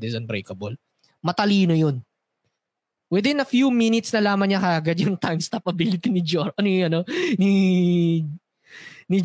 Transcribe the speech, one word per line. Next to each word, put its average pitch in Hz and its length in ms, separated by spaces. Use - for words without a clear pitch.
is 117 80
Unbreakable. 104 640
Matalino 196 480
yun. 147 320
Within 254 320
a 269 60
few 254 260
minutes, 226 400
nalaman 202 400
niya 185 80
kaagad 165 400
yung 196 160
time 165 240
stop - 240
ability 185 480
ni 180 80
Jor-, 165 320
ano 202 160
yun, 185 160
ano? 165 160
Ni, 196 100
ni 190 160